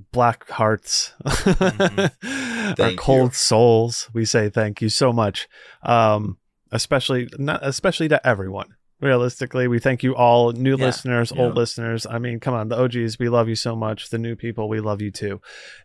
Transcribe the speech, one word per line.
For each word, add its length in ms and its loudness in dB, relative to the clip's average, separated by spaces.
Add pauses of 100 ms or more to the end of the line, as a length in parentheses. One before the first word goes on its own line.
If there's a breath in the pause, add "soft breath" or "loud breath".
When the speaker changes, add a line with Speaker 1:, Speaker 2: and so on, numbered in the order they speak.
(120)
Speaker 1:
black 380 2
hearts, 680 -2
<laughs> 60 -20
Speaker 2:
Mm-hmm. 760 2
Speaker 1:
our 720 -4
Speaker 3:
Thank 240 0
Speaker 1:
cold 320 4
Speaker 3:
you. 40 -10
Speaker 1:
souls, 800 2
we 120 -2
say 240 0
thank 340 -2
you 60 0
so 240 2
much. 360 -2 (340 loud breath)
Um, 560 2 (320)
especially 580 -2 (100)
not, 240 -4
especially 460 -2
to 180 2
everyone. 480 -2 (260)
Realistically, 680 0
we 100 2
thank 240 0
you 140 0
all, 340 6
new 260 2
Speaker 2:
Yeah. 100 0
Speaker 1:
listeners, 440 0
old 240 0
Speaker 3:
Yeah. 60 2
Speaker 1:
listeners. 440 -4
I 140 -6
mean, 220 -6
come 120 -4
on, 160 -2
the 80 -2
O 120 2
Gs, 320 -4
we 80 0
love 200 2
you 60 -2
so 220 -4
much. 340 -6
The 80 -4
new 160 -6
people, 340 -8
we 120 -2
love 200 -4
you 120 -6
too. 280 -8 (440 loud breath)